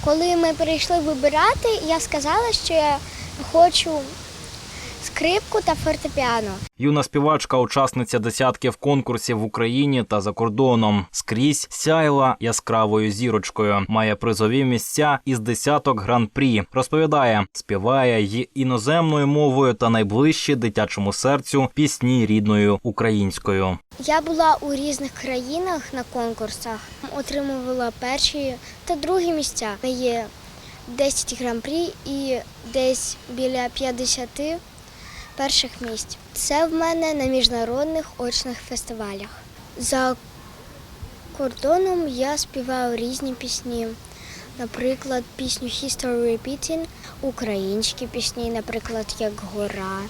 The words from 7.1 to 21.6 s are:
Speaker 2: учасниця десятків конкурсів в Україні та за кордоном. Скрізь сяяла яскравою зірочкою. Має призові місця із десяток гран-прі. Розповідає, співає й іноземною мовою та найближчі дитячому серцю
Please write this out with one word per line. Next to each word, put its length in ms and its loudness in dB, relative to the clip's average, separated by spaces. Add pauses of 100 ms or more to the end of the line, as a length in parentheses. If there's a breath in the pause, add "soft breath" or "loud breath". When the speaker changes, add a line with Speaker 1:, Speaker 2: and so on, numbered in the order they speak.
Speaker 2:
учасниця 640 2
десятків 560 0
конкурсів 640 0
в 40 0
Україні 600 2
та 180 0
за 100 -2
кордоном. 800 4
Скрізь 580 0
сяяла 720 2
яскравою 720 2
зірочкою. 760 0
Має 280 2
призові 480 2
місця 640 2
із 140 0
десяток 600 2
гран-прі. 720 2
Розповідає, 840 2
співає 680 2
й 300 -2
іноземною 720 2
мовою 460 4
та 160 2
найближчі 680 4
дитячому 580 0
серцю 600 2